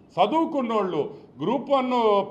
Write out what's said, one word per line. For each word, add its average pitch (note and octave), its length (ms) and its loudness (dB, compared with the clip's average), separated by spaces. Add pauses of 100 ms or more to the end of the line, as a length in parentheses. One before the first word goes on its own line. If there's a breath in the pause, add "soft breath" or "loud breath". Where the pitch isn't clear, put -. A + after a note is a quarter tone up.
(200)
చదువుకున్నోళ్ళు, G#3+ 920 0 (280 loud breath)
గ్రూప్ A#3 300 -2
వన్ B3+ 200 2 (400)